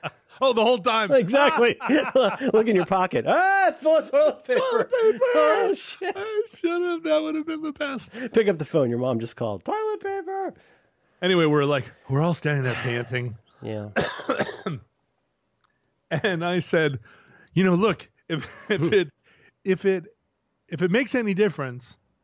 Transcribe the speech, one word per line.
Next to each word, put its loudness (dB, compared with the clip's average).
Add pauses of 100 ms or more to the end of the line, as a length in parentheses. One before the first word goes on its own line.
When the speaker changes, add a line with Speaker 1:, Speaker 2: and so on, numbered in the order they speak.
Speaker 1:
<laughs> -10 (320)
Speaker 2:
Oh, 4
the 2
whole 4
time. 0
Speaker 1:
Exactly. 4 (100)
<laughs> 2 (360)
Look 4
in 4
your 2
pocket. 0
Ah, 2
it's -2
full 4
of -2
toilet 2
paper. 0
Speaker 2:
Toilet 0
paper. 2 (160)
Speaker 1:
Oh, 4
shit. -8
Speaker 2:
I -4 (160)
should -2
have. -4
That 0
would -6
have -6
been -8
the -8
best. -8 (240)
Speaker 1:
Pick 2
up 2
the -8
phone. 0
Your -2
mom -2
just -10
called. -6
Toilet -4
paper. -8 (640)
Speaker 2:
Anyway, 2
we're 2
like, -2 (180)
we're 2
all 2
standing -2
there 0
panting. -4 (240)
Speaker 1:
Yeah. -8 (760)
Speaker 2:
<coughs> -6 (1400)
And -2
I 0
said, 0 (540)
You 2
know, 4
look, 0 (180)
if, -4 (120)
<laughs> -10
if -2 (100)
it, 2 (540)
if -2
it, 0 (600)
if -8
it 2
makes 0
any 0
difference, -4 (260)